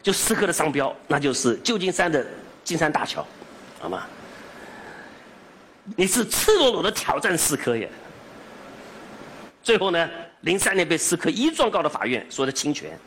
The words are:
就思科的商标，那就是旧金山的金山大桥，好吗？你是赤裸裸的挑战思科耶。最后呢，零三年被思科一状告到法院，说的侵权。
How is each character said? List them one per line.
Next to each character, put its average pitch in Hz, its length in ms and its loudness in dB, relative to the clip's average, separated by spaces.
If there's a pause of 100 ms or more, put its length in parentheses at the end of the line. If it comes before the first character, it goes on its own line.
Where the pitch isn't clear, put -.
就 196 120 2
思 - 200 2
科 208 140 4
的 170 60 2
商 156 180 2
标， 135 240 0 (100)
那 147 140 2
就 143 140 2
是 117 240 2
旧 233 200 0
金 185 140 2
山 175 180 2
的 139 160 2 (380)
金 170 140 -4
山 160 120 4
大 151 160 0
桥， - 220 -6 (540)
好 - 80 -6
吗？ 92 160 -6 (1900)
你 180 100 4
是 220 200 2
赤 - 320 4
裸 285 120 6
裸 180 140 0
的 202 80 2
挑 - 260 -2
战 185 200 2
思 156 180 2
科 127 220 0
耶。 104 120 -4 (1700)
最 226 140 6
后 190 120 2
呢， 165 200 2 (320)
零 180 180 2
三 190 160 2
年 180 100 4
被 160 120 2
思 - 180 2
科 - 140 0
一 254 200 2
状 294 220 2
告 185 100 0
到 151 60 0
法 143 180 -2
院， 117 240 -2
说 - 160 0
的 131 60 0
侵 143 220 -2
权。 80 340 -8